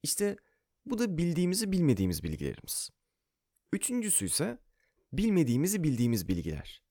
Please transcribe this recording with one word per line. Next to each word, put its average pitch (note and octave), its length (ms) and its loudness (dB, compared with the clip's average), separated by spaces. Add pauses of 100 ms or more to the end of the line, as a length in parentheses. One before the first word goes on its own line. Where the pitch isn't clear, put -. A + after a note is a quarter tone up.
İşte - 340 -2 (480)
bu A#3+ 120 -4
da G#3 200 0
bildiğimizi F3 540 0
bilmediğimiz F#2+ 520 2
bilgilerimiz. - 680 -6 (840)
Üçüncüsü G#3+ 520 -2
ise G#3+ 340 -2 (540)
bilmediğimizi F3 680 2
bildiğimiz A#2 440 2
bilgiler. D#2+ 640 -6